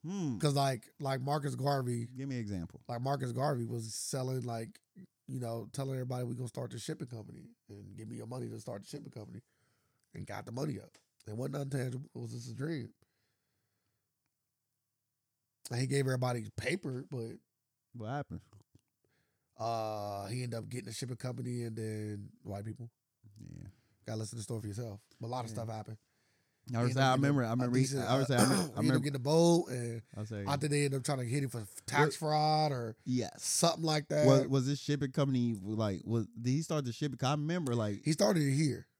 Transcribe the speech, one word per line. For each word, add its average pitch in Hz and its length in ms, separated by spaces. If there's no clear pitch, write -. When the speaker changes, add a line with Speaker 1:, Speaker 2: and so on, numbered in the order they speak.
Speaker 1:
Hmm. 165 320
Speaker 2:
'Cause, 143 180
like, 135 340
like, 135 220
Marcus 143 340
Garvey 123 520
Speaker 1:
Give 131 220
me 131 60
an 120 60
example. 101 460
Speaker 2:
like, 120 140
Marcus 131 300
Garvey 123 340
was 113 280
selling, 131 500
like, 117 360
you 131 120
know, 117 340
telling 135 220
everybody, 127 280
"We 123 120
gonna 123 120
start 123 240
the 120 80
shipping 156 280
company 120 420
and 101 260
give 110 120
me 117 100
your 113 100
money 120 220
to 113 100
start 110 240
the - 40
shipping 143 240
company," 113 300
and 98 120
got 104 200
the 117 60
money 127 280
up. - 180
It 107 80
wasn't 135 180
nothing 143 160
tangible. 127 460
It - 20
was 117 140
just 120 180
a 113 60
dream. 139 380
And 123 100
he 131 60
gave 135 180
everybody 123 520
paper, 135 540
but 120 260
Speaker 1:
What 107 160
happened? 139 320
Speaker 2:
uh, 107 680
he 123 160
ended 117 140
up 104 120
getting 120 200
a 110 40
shipping 123 240
company 123 460
and 113 120
then 107 540
white 101 220
people. 117 240
Speaker 1:
Yeah. 90 140
Speaker 2:
Gotta 110 140
listen 107 120
to 120 60
the 107 60
story 113 180
for 104 60
yourself. 104 340
But 113 80
a - 20
lot 123 160
of 117 60
Speaker 1:
Yeah. 107 40
Speaker 2:
stuff 113 140
happened. 107 280
Speaker 1:
I 123 40
Speaker 2:
He 117 60
Speaker 1:
was 117 40
Speaker 2:
ended 123 60
Speaker 1:
say, 135 40
I - 20
Speaker 2:
up 131 140
getting 135 60
Speaker 1:
remember, 143 200
I 113 40
Speaker 2:
a 110 40
Speaker 1:
remember 123 260
he, 131 60
Speaker 2:
decent, 131 240
Speaker 1:
I 127 100
was 139 100
say, 135 80
I - 40
Speaker 2:
uh, - 40
<clears throat> - 60
Speaker 1:
remember, - 60
I - 20
Speaker 2:
he 185 60
ended 151 80
up - 60
Speaker 1:
remember 123 260
Speaker 2:
getting 143 120
a 135 40
boat, 170 500
and 117 320
Speaker 1:
I - 40
was 107 100
say, 104 180
Speaker 2:
I 135 100
think 147 140
they 143 140
ended 135 140
up 120 40
trying 143 160
to 123 60
hit 135 180
him 131 60
for 110 160
tax 143 200
Speaker 1:
what 143 80
Speaker 2:
fraud 151 560
or 117 240
Speaker 1:
Yes. 127 380
Speaker 2:
something - 400
like 151 260
that. 151 160
Speaker 1:
Was, 135 220
was 131 200
this 143 120
shipping 143 320
company, 127 500
like, 107 440
was, 113 220
did 123 100
he 151 100
start 151 240
the 117 80
shipping 139 240
co-, 127 100
I 135 40
remember, 151 440
like 104 280
Speaker 2:
He 151 100
started 190 300
it 135 100
here. 143 340